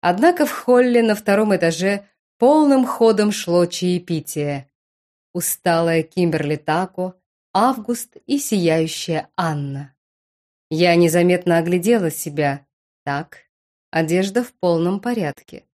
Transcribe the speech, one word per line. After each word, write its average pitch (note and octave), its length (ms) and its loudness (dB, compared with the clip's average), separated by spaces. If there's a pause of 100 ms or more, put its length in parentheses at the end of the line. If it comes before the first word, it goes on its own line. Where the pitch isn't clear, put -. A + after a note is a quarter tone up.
Однако C#4 460 2
в - 60 -6
холле B3 500 2
на A3 120 2
втором G#3 420 0
этаже F3 500 -2 (320)
полным C#4 480 4
ходом G#3+ 460 2
шло F3 340 0
чаепитие. D#3+ 1040 -4 (640)
Усталая E3 680 0
Кимберли D#3 540 -2
Тако, F3+ 580 -4 (380)
Август A#3 640 -2 (100)
и - 120 -2
сияющая D#3+ 1000 -2
Анна. C#3+ 580 -6 (760)
Я E3+ 240 2
незаметно F3 640 2
оглядела F3 520 0
себя. C#3+ 560 -6 (380)
Так, C#3+ 340 -8 (520)
одежда F#3 520 -2
в A#3+ 100 -10
полном F3 480 -2
порядке. G#3 640 -8 (140)